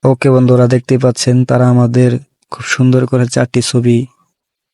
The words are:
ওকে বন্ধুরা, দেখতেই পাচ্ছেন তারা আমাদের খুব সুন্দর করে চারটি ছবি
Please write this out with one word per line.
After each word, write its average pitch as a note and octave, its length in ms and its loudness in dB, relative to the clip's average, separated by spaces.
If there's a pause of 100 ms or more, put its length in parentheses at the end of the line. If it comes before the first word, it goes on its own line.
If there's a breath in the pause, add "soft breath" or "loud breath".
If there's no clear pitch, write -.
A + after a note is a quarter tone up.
ওকে C3+ 260 0
বন্ধুরা, B2+ 380 2
দেখতেই B2+ 300 0
পাচ্ছেন B2+ 480 0
তারা B2 240 0
আমাদের B2 500 2 (320)
খুব - 140 -16
সুন্দর B2+ 400 0
করে B2 220 -2
চারটি B2 340 -2
ছবি A#2+ 360 0 (760)